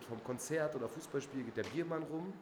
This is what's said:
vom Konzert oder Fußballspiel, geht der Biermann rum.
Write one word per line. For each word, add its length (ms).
vom 160
Konzert 520
oder 120
Fußballspiel, 560
geht 140
der 60
Biermann 400
rum. 380